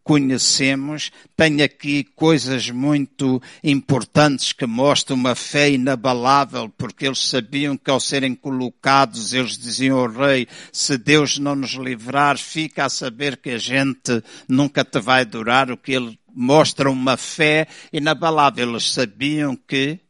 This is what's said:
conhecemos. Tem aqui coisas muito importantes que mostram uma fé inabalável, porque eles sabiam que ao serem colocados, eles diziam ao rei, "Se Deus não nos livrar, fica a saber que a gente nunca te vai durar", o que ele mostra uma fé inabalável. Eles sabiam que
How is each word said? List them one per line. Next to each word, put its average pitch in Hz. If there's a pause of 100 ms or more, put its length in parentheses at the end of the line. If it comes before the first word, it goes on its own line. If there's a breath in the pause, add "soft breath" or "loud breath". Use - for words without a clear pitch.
conhecemos. 139 (240 soft breath)
Tem 151
aqui 143 (100)
coisas 127
muito 131 (200 loud breath)
importantes 139
que -
mostram 135
uma 123
fé 147
inabalável, 127
porque 127
eles 135
sabiam 139
que -
ao 127
serem 135
colocados, 127
eles 127
diziam 123
ao 123
rei, 131 (240 loud breath)
"Se -
Deus 143
não 143
nos 131
livrar, 127
fica 156
a 131
saber 131
que -
a 120
gente 123 (240 loud breath)
nunca 135
te 131
vai 127
durar", 117
o 123
que -
ele 120 (140)
mostra 139
uma 131
fé 151 (240 loud breath)
inabalável. 147
Eles 113
sabiam 135
que 139 (100)